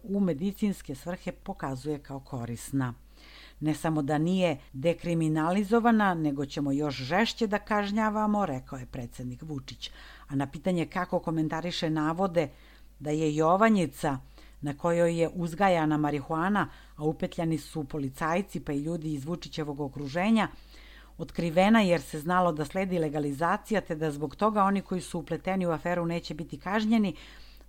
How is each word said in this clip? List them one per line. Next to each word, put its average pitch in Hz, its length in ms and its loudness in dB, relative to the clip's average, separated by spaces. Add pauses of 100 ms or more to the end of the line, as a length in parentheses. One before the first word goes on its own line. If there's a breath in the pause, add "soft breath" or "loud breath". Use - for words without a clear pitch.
u 196 160 -2
medicinske 185 760 0
svrhe 180 360 -8
pokazuje 143 680 -6
kao 139 200 -12
korisna. 120 760 -4 (640 loud breath)
„Ne 151 140 0
samo 156 280 0
da 147 160 2
nije 175 400 2 (160 loud breath)
dekriminalizovana, 175 1400 2
nego 147 320 0
ćemo 143 260 -2
još 143 240 0
žešće 180 520 0
da 202 120 0
kažnjavamo”, 208 840 0
rekao 131 340 -6
je 123 60 -12
predsjednik 123 580 -10
Vučić. 147 480 -10 (360 loud breath)
A 139 80 -4
na 139 120 0
pitanje 165 380 -2
kako 180 340 -2
komentariše 165 720 -2
navode 160 600 0 (500 soft breath)
da 143 100 -8
je 151 260 2
Jovanjica 170 840 4 (460 soft breath)
na 143 140 -6
kojoj 170 420 4
je 160 140 4
uzgajana 170 640 2
marihuana, 160 720 0 (260 loud breath)
a 151 80 -10
upetljani 160 540 -2
su 147 260 -8
policajci 156 760 -4
pa 143 120 -8
i 143 80 -2
ljudi 156 340 -4
iz 135 120 -6
Vučićevog 151 540 -6
okruženja, 151 680 0 (720 loud breath)
otkrivena 180 640 4
jer 175 200 4
se 156 180 -8
znalo 180 320 2
da 151 140 -2
sledi 185 340 -2
legalizacija, 156 840 0
te 170 140 -4
da 156 160 -2
zbog 147 240 -6
toga 208 280 4
oni 196 180 4
koji 180 200 -4
su - 180 -6
upleteni 180 460 -2
u 170 60 2
aferu 170 340 0
neće 165 280 -4
biti 147 260 -10
kažnjeni, 214 560 2 (540 loud breath)